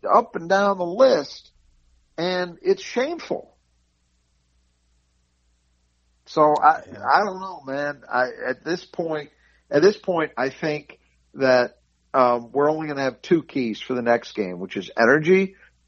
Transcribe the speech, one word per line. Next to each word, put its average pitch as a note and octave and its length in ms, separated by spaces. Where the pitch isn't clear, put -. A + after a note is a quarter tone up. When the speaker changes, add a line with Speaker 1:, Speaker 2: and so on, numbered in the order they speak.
Speaker 1:
up A3+ 300
and E3+ 140
down G3 300
the F3+ 60
list, G3 680
and F3+ 460
it's F#3+ 200
shameful. - 720
So D3+ 360
I, - 200
Speaker 2:
Yeah. A#2+ 140
Speaker 1:
I C#3+ 180
don't F#3+ 160
know, F#3 260
man. C#3+ 360
I, B2 180
at B2+ 140
this E3+ 220
point, D#3 440
at D3 100
this G#3 160
point, E3 400
I C3 120
think D3+ 500
that, B2+ 420
um, A#2+ 380
we're C#3+ 200
only D#3 160
gonna C#3 160
have B2+ 180
two E3 220
keys A#2 360
for - 140
the B2+ 80
next A#2 320
game, F2+ 260
which F#2+ 160
is F#3+ 220
energy F3 580